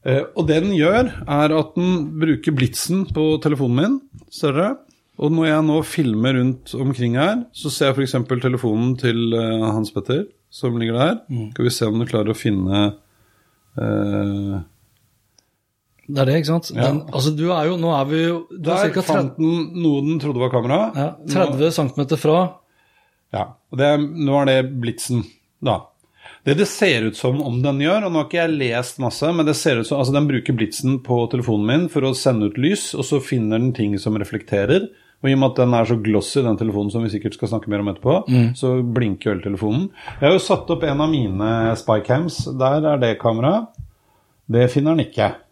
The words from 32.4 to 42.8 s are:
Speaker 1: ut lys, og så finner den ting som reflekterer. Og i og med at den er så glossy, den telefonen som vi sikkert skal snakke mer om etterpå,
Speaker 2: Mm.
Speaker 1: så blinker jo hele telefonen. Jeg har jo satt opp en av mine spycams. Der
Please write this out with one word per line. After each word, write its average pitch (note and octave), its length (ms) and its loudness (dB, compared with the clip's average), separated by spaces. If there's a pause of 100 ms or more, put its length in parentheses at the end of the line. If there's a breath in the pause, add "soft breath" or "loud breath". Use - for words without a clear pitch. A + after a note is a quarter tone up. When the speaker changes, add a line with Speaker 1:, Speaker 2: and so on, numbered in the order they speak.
Speaker 1:
ut G#2 80 -8
lys, E3+ 380 0
og C3 100 -4
så C#3+ 160 0
finner A2+ 380 0
den B2+ 120 2
ting G#2 240 0
som G#2+ 220 -2
reflekterer. G#2+ 680 0 (340 soft breath)
Og C3+ 80 2
i C3+ 60 6
og - 20 2
med C3+ 140 4
at - 100 -2
den B2 120 4
er A2+ 120 4
så A#2 160 2
glossy, G#2+ 400 0
den A2+ 160 2
telefonen G#2 320 -2
som A2+ 140 -2
vi G#2 80 -4
sikkert G#2 260 -6
skal A#2 140 -4
snakke A2 180 -4
mer G#2 140 -2
om G2+ 80 -2
etterpå, D3+ 340 0
Speaker 2:
Mm. B2 300 4
Speaker 1:
så B2+ 260 0
blinker A#2 480 -2
jo - 60 -
hele F2 80 -8
telefonen. G#2+ 460 -2 (280 loud breath)
Jeg C#3 80 2
har E3 60 6
jo F#3+ 100 4
satt - 280 0
opp D#3+ 120 0
en C#3+ 180 -2
av - 100 2
mine A2+ 680 0
spycams. C3 840 -2
Der C3+ 240 2 (120)